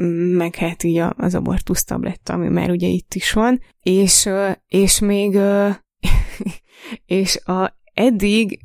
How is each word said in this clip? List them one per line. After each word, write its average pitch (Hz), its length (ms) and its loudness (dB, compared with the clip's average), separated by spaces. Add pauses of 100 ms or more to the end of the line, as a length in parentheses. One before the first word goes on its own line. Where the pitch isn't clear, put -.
mm, 175 340 0
meg 170 180 -2
hát 170 280 -6
így 170 140 0
a, 165 200 0
az 180 180 -2
abortusz - 500 -2
tabletta, - 480 -6
ami 175 160 -2
már 175 220 0
ugye 180 160 -2
itt 180 280 -4
is - 180 -4
van. 240 280 2 (220)
És, 190 440 2
ö, 196 240 0 (180)
és 190 300 2
még, 202 360 0
ö, 202 340 2 (720)
<laughs> - 640 -14
és 190 300 0
a, - 460 -4 (120)
eddig 208 720 2